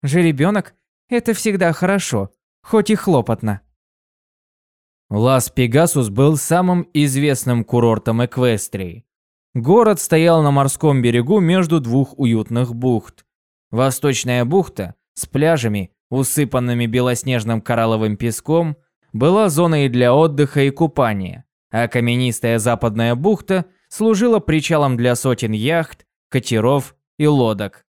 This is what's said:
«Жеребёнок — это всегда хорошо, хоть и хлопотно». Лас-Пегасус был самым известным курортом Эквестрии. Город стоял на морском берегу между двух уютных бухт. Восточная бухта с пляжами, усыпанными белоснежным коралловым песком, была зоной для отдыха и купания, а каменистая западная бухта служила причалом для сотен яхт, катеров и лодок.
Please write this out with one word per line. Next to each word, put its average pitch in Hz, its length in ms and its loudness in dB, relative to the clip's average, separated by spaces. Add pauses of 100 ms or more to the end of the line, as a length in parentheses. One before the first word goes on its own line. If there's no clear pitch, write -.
«Жеребёнок — 165 720 0 (340)
это 233 260 -2
всегда 185 380 0
хорошо, 180 580 -2 (320)
хоть - 280 0
и 214 40 4
хлопотно». 113 680 -2 (1500)
Лас-Пегасус 127 960 2
был 139 300 2
самым 180 560 0
известным 135 720 0
курортом 117 600 0
Эквестрии. 107 800 -4 (500)
Город 196 460 2
стоял 165 420 2
на 143 80 2
морском 139 520 0
берегу 120 360 2
между 170 420 2
двух 127 380 -2
уютных 117 560 -2
бухт. 120 520 -4 (440)
Восточная 123 760 -2
бухта 151 480 -2 (180)
с - 140 -12
пляжами, 120 680 -2 (160)
усыпанными 123 800 -2
белоснежным 120 720 -2
коралловым 110 560 0
песком, 147 600 -2 (340)
была 180 380 2
зоной 151 400 2
для 123 240 4
отдыха 147 480 2
и 139 80 2
купания, 113 720 -2 (260)
а 113 180 0
каменистая 120 680 0
западная 117 560 0
бухта 185 520 -2 (220)
служила 220 500 2
причалом 147 580 0
для 120 180 2
сотен 120 380 -2
яхт, 143 540 -4 (240)
катеров 127 680 0 (220)
и 151 80 2
лодок. 113 580 0 (120)